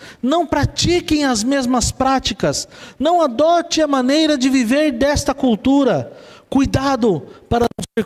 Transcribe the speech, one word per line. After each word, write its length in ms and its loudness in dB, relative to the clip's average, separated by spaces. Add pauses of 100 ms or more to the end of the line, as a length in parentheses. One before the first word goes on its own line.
(240)
não 240 0
pratiquem 800 0
as 180 0
mesmas 480 0
práticas, 720 -2 (320)
não 240 2
adote 600 0
a 60 2
maneira 500 2
de 120 0
viver 440 2
desta 400 -2
cultura. 800 0 (360)
Cuidado 800 0 (220)
para 160 0
não 180 -8 (100)
ser 120 -2